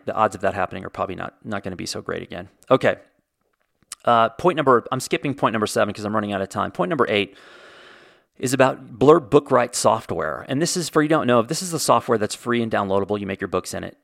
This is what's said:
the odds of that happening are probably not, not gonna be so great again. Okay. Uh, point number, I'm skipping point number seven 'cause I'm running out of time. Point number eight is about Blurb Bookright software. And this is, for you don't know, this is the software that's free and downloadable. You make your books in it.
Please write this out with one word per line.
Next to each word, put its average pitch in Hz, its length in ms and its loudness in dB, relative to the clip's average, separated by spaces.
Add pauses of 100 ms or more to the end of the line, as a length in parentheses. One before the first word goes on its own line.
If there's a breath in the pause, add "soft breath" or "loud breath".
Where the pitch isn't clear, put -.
the - 100 -6
odds 107 220 0
of 92 60 -10
that 95 140 -2
happening 95 280 -6
are 92 60 -10
probably 95 260 -6
not, 87 200 -12 (100)
not 104 180 -8
gonna 92 140 -10
be 90 80 -8
so - 160 -8
great 87 200 -8
again. 90 280 -14 (200)
Okay. 120 280 2 (1040)
Uh, 113 260 4
point 175 280 0
number, 131 340 2
I'm 131 80 -2
skipping 147 340 -4
point 123 200 -2
number 107 140 0
seven 104 260 0
'cause 104 100 -10
I'm 104 100 -4
running 104 200 -2
out 95 80 -2
of 95 80 -6
time. 95 220 -4
Point - 180 -4
number 143 200 0
eight 101 280 0 (1000 loud breath)
is 127 160 -4
about 131 460 0
Blurb 143 320 6
Bookright 135 420 4
software. 82 760 0
And 139 140 -2
this 170 160 -2
is, 165 120 -4
for 156 120 2
you 151 80 2
don't 156 160 2
know, 120 160 4
this 156 220 -4
is 180 80 -8
the 160 80 -4
software 120 400 2
that's 104 160 -4
free 120 260 -2
and 113 100 -4
downloadable. 101 480 0
You 101 60 -8
make 95 160 -8
your 95 60 -6
books 90 260 -4
in 92 100 -8
it. 92 200 -14